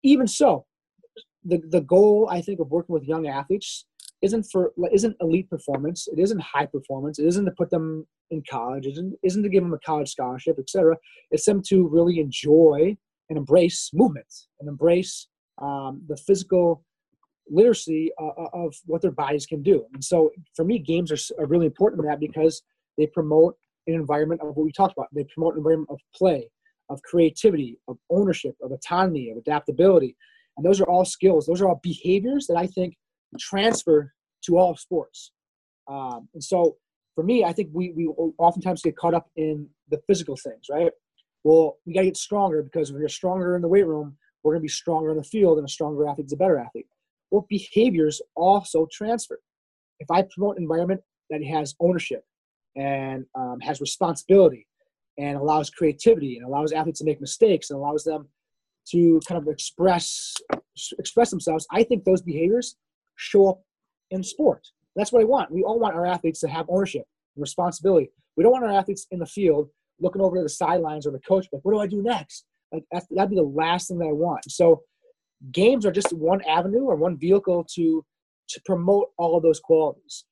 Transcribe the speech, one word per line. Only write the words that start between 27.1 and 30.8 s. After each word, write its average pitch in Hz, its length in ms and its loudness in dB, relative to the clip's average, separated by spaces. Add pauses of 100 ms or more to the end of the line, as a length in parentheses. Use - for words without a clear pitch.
of 127 80 -12 (140)
ownership, 175 520 0
of 131 100 -10
autonomy, 156 580 -2
of 110 80 -12
adaptability. 151 800 2 (400)
And 147 100 -2
those 190 140 4